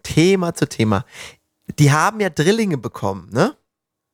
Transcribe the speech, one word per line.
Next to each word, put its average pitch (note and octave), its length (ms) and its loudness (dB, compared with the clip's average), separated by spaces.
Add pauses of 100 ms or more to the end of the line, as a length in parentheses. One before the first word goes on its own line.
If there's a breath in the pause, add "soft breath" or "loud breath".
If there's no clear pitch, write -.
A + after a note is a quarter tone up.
Thema F3 500 0
zu - 140 -2
Thema. G#2+ 360 0 (760 loud breath)
Die C#3+ 140 6
haben F#3 280 0
ja F#3+ 100 0
Drillinge F3+ 480 0
bekommen, G2+ 540 -8
ne? F3+ 240 0 (580)